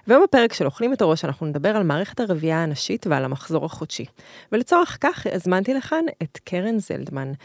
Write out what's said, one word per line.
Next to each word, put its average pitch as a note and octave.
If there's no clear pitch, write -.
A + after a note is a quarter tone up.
והיום C4+
בפרק A#3+
של E3+
אוכלים A3+
את -
הראש D#3+
אנחנו D#3+
נדבר D3+
על G#3
מערכת E3
הרבייה E3
הנשית D#3+
ועל C3+
המחזור C#3
החודשי. -
ולצורך E4+
כך -
הזמנתי F#3+
לכאן D#4
את -
קרן G#3
זלדמן. C#3